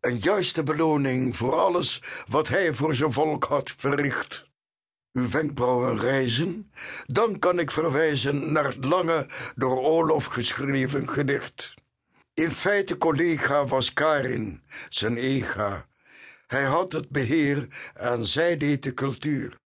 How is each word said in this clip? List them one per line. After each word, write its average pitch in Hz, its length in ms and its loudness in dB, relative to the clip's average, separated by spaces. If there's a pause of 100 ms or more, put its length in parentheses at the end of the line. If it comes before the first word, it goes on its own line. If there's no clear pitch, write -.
Een 123 160 0
juiste 165 460 2
beloning 139 720 2
voor 123 180 0
alles 175 480 2 (260)
wat 143 200 0
hij 160 260 0
voor 143 200 0
zijn 135 180 0
volk 151 320 0
had - 320 -2
verricht. 139 720 -2 (640)
Uw 123 180 0
wenkbrauwen 123 680 0
rijzen? 135 720 0 (340)
Dan 196 320 0
kan 175 200 2
ik 160 120 -2
verwijzen 143 840 2
naar 151 120 4
het 135 200 -4
lange, 165 420 2 (300)
door 131 260 2
Olof 156 420 4
geschreven 135 840 -2
gedicht. - 640 -4 (600)
In 160 160 0
feite 196 460 0
collega 147 680 2
was 127 260 0
Karin, 131 680 0 (260)
zijn 117 280 -2
ega. 107 720 -2 (580)
Hij 135 180 0
had 165 280 0
het - 160 -6
beheer 139 840 0
en 117 320 -2
zij 170 300 2
deed 143 260 0
de 131 120 -6
cultuur. 139 640 -4 (120)